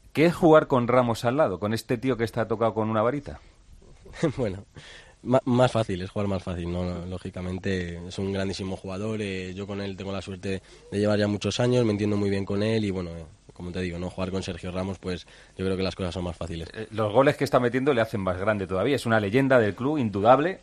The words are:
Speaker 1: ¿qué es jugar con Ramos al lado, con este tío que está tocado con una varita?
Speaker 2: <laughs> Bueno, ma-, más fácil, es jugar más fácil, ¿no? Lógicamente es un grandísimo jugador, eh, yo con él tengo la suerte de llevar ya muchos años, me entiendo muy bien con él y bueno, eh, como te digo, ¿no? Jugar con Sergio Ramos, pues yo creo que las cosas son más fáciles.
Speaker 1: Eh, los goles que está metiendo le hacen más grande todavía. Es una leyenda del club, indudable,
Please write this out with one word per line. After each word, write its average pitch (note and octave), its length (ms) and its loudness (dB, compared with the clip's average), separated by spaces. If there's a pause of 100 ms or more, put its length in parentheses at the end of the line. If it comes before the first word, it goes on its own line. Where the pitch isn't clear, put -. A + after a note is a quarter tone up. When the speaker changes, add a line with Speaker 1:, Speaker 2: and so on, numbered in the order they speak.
(120)
Speaker 1:
¿qué D3 140 4
es E3+ 100 4
jugar D#3 320 8
con A#2+ 220 2
Ramos A#2+ 340 4
al B2 140 0
lado, A#2+ 220 2
con G#2 140 -2
este A#2+ 240 -2
tío B2 200 -2
que A2+ 80 -2
está A2 240 -2
tocado A2 240 0
con A2 160 0
una A2 140 0
varita? B2 360 -4 (800)
Speaker 2:
<laughs> D#3 140 0
Bueno, G2+ 300 -4 (580)
ma-, B2 220 2
más B2 260 4
fácil, G2+ 300 -2
es F#2 80 -8
jugar G2+ 180 -4
más F#2+ 160 -4
fácil, F2 260 -6
¿no? F2+ 360 -4
Lógicamente F2+ 1040 -6
es F#2 120 -14
un G2 140 -4
grandísimo F#2+ 420 -4
jugador, G#2 460 -6
eh, F#2 320 -6
yo G2 140 -10
con G2+ 120 -8
él G2+ 160 -8
tengo F#2+ 160 -8
la G2 100 -6
suerte F#2+ 400 -6 (300)
de G2+ 80 -2
llevar G#2 200 4
ya G#2 80 2
muchos G#2 340 -2
años, B2 240 4
me A2 60 2
entiendo G#2 260 0
muy G2+ 120 0
bien G2 160 -2
con G2+ 180 -2
él A2 200 0
y G2+ 80 -2
bueno, F2+ 200 -6
eh, E2 120 -12 (300)
como F2 180 -10
te F2 80 -6
digo, F2 180 -4
¿no? F2+ 120 -6
Jugar F#2 220 -6
con F#2 120 -2
Sergio F2+ 260 -8
Ramos, F#2 300 -6
pues F2+ 260 -8 (320)
yo F#2+ 80 -4
creo F#2+ 120 0
que F#2 60 -2
las F2+ 120 -2
cosas F2+ 180 -4
son F2+ 120 -4
más F2 100 -6
fáciles. E2 380 -8
Speaker 1:
Eh, A2 180 -10
los G#2+ 220 0
goles C#3 240 6
que C#3+ 80 0
está C3+ 160 4
metiendo B2+ 320 2
le A#2 80 4
hacen A2 180 -2
más F#2 180 -2
grande G2 300 0
todavía. G2+ 300 0
Es - 80 -8
una A2+ 160 4
leyenda B2+ 380 4
del G#2 160 4
club, C#3+ 220 -2
indudable, B2+ 640 4